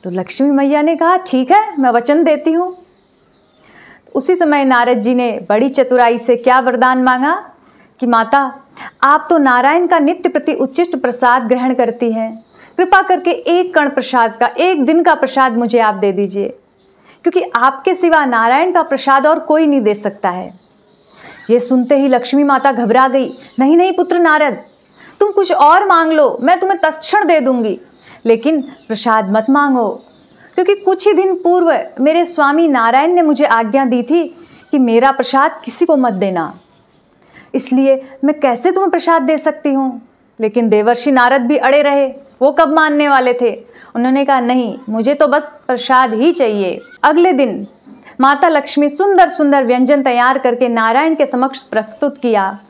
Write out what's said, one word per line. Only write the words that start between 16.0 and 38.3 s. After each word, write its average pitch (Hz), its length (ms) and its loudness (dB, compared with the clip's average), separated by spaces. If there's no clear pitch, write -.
दीजिए, 196 360 -4
क्योंकि 349 200 0
आपके 269 400 0
सिवा 330 300 2
नारायण 254 480 0
का 349 100 2
प्रसाद 277 440 0
और 320 120 2
कोई 311 280 0
नहीं 277 140 2
दे 208 140 0
सकता 202 360 -6
है।" 180 240 -12
ये 240 100 4
सुनते 254 360 0
ही 269 120 0
लक्ष्मी 254 360 0
माता 277 260 2
घबरा 240 380 2
गई। 262 240 -2
"नहीं, 285 160 4
नहीं 359 160 2
पुत्र 349 260 -2
नारद, 302 400 0
तुम 403 100 2
कुछ 381 220 0
और 349 340 4
मांग 330 260 2
लो, 294 280 0
मैं 339 200 0
तुम्हें 370 200 -2
तत्क्षण 320 460 -2
दे 311 140 2
दूंगी, 240 400 -4
लेकिन 247 360 0
प्रसाद 220 720 -4
मत 220 180 0
मांगो, 262 500 0
क्योंकि 392 200 0
कुछ 381 320 -2
ही 427 60 4
दिन 370 220 0
पूर्व 339 440 0
मेरे 320 240 2
स्वामी 311 440 0
नारायण 262 440 2
ने 349 100 2
मुझे 302 220 2
आज्ञा 233 400 0
दी 247 180 -2
थी 320 320 -2
कि 302 80 0
मेरा 247 320 4
प्रसाद 269 540 -2
किसी 339 220 -2
को 320 100 2
मत 247 160 0
देना, 185 420 -4
इसलिए 269 540 0
मैं 294 160 -2